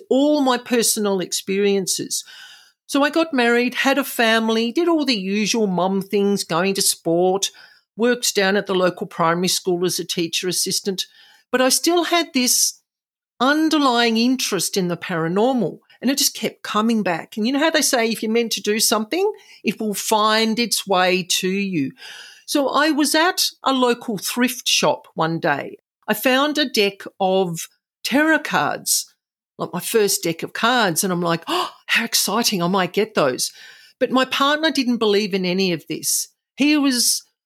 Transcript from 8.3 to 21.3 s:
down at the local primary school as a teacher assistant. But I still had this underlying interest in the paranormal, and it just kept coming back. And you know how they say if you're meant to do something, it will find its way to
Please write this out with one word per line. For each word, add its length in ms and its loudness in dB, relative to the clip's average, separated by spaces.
down 240 2
at 80 -2
the 80 -4
local 320 0
primary 420 0
school 380 -2
as 140 -2
a 60 -6
teacher 420 -4
assistant. 580 -4
But 100 2
I 80 4
still 360 2
had 280 0
this 480 0
underlying 800 2
interest 580 0
in 120 0
the 100 -2
paranormal, 800 0
and 80 0
it 80 0
just 160 0
kept 300 -8
coming 400 0
back. 340 -4
And 80 -2
you 80 0
know 60 0
how 100 2
they 140 0
say 260 0
if 140 -4
you're 80 -2
meant 220 0
to 80 -6
do 180 0
something, 520 0
it 160 -4
will 140 -2
find 640 0
its 300 -2
way 340 2
to 260 -2